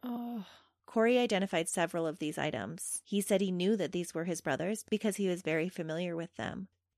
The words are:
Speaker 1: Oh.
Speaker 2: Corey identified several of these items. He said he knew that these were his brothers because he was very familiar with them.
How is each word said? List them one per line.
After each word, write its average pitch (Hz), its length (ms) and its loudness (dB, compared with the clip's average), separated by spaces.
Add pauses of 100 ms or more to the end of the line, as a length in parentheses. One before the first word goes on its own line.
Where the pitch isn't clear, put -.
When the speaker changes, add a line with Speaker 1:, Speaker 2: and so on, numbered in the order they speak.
Speaker 1:
Oh. 240 420 -6 (420)
Speaker 2:
Corey 233 320 6
identified 190 500 2
several 165 380 0
of 156 120 -4
these 151 200 -2
items. 147 680 -4
He 202 160 0
said 196 220 4
he 190 80 0
knew 185 260 2
that 175 160 0
these 175 220 -4
were 160 100 -2
his 170 160 -2
brothers 165 480 -2
because 214 280 0
he 196 120 0
was 175 140 0
very 160 260 2
familiar 170 480 -4
with 165 200 -8
them. 190 320 -6 (300)